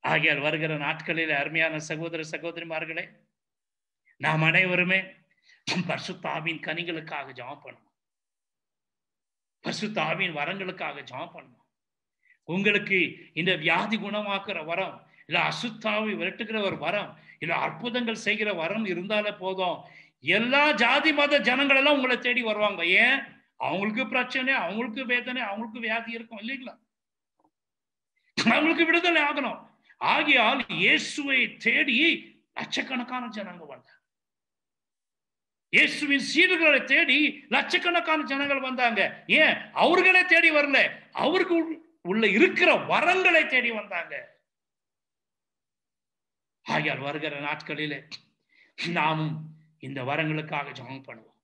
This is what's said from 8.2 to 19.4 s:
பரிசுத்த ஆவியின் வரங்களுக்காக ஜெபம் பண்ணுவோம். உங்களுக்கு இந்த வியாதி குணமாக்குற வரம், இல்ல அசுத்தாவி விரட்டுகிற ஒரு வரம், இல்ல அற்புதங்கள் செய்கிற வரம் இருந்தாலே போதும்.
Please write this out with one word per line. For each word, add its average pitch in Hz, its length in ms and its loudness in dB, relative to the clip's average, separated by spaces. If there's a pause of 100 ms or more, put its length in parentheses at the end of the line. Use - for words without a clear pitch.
பரிசுத்த 214 380 -6
ஆவியின் 160 380 -4
வரங்களுக்காக 170 640 -8
ஜெபம் 139 320 -14
பண்ணுவோம். 127 320 -20 (800)
உங்களுக்கு 196 520 2 (320)
இந்த 175 240 0
வியாதி 180 400 0
குணமாக்குற 202 680 -6
வரம், 170 300 -4 (280)
இல்ல 170 200 -2
அசுத்தாவி 214 720 -2
விரட்டுகிற 214 480 -6
ஒரு 175 160 -2
வரம், 175 300 -4 (300)
இல்ல 160 200 -4
அற்புதங்கள் 226 680 -4
செய்கிற 214 280 0
வரம் 185 320 -2
இருந்தாலே 202 500 -2
போதும். 185 440 -4 (440)